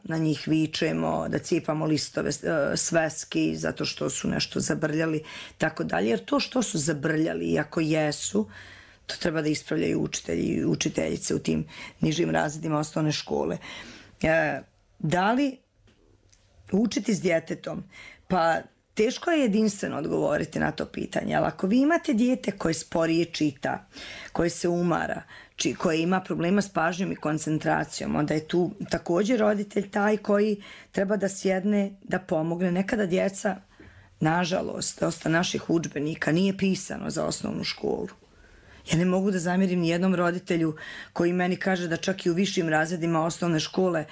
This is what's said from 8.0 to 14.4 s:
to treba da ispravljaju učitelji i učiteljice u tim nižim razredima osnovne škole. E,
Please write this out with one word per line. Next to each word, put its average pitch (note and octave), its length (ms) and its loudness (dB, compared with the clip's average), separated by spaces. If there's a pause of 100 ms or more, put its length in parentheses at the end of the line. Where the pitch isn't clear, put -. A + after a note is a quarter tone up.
to - 100 -6
treba D#3+ 260 0
da D3+ 60 0
ispravljaju - 520 0
učitelji E2+ 420 -4
i - 220 0
učiteljice - 680 0
u D#3 40 2
tim D#3 260 0 (360)
nižim D#3+ 300 2
razredima D#3 480 0
osnovne D3+ 340 0
škole. - 460 -2 (640)
E, D#3 400 2 (360)